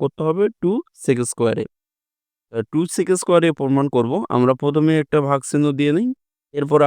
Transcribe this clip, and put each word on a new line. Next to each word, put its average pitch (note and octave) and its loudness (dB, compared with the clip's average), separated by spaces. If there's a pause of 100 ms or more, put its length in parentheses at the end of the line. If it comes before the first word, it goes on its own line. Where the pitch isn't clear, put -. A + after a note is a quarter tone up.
করতে C#3 -4
হবে E3+ 0 (180)
টু F3 0 (320)
sec C3 0 (140)
square A2+ -2
এ। - -14 (880)
তা A#2 -8 (140)
টু D3+ -2 (160)
sec F3+ -2 (120)
square E3+ 2
এ E3 2
প্রমাণ C#3 0 (100)
করব। A#2+ 0 (220)
আমরা B2 4
প্রথমে D3+ 0 (100)
একটা D3+ 0
ভাগ C#3 0 (100)
চিহ্ন D3 0 (140)
দিয়ে D3 2
নিই, A#3 0 (460)
এরপর C#3+ 2